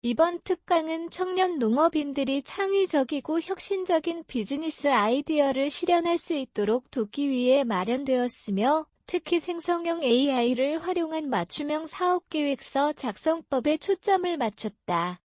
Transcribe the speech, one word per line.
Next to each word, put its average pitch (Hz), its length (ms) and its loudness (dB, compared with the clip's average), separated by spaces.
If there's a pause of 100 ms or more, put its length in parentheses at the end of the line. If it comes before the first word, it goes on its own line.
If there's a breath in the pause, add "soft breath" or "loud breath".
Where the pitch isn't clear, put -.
이번 330 440 2
특강은 330 640 -2
청년 370 480 0
농업인들이 277 840 2
창의적이고 339 1000 0
혁신적인 349 840 -2
비즈니스 285 600 -2
아이디어를 269 800 2
실현할 339 480 2
수 - 160 -4
있도록 240 580 -2
돕기 269 380 -2
위해 262 360 4
마련되었으며, 247 1200 0 (180)
특히 - 340 -2
생성형 339 640 -2
에이아이를 254 760 2
활용한 320 500 -2
맞춤형 294 580 -2
사업계획서 302 1080 0
작성법에 294 840 0
초점을 359 640 0
맞췄다. 180 920 -4